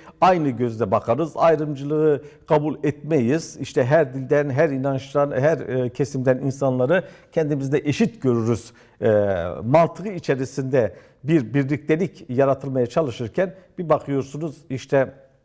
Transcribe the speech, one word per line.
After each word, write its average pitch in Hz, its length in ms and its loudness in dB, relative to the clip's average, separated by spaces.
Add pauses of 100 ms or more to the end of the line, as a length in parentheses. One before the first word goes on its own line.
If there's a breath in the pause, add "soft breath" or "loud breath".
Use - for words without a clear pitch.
(220 loud breath)
aynı 165 280 4
gözle 113 420 -2
bakarız, 123 440 0
ayrımcılığı 151 840 2 (260 loud breath)
kabul 151 360 2
etmeyiz, 147 760 -2
işte 135 260 -2
her 139 280 2
dilden, 143 360 0
her 147 200 2
inançtan, 139 600 -2
her, 147 260 2
e, 123 320 -2
kesimden 131 480 0
insanları 135 640 0 (280 loud breath)
kendimizde 143 460 0
eşit - 440 -2
görürüz, 117 520 0 (280 soft breath)
e, 104 340 4 (280)
mantığı 165 440 2
içerisinde 135 840 -2 (300 loud breath)
bir 131 300 0
birliktelik 147 760 -2
yaratılmaya 131 560 0
çalışırken 147 680 -2 (240 loud breath)
bir 170 120 -8
bakıyorsunuz 143 680 -2 (120)
işte 131 440 0 (320)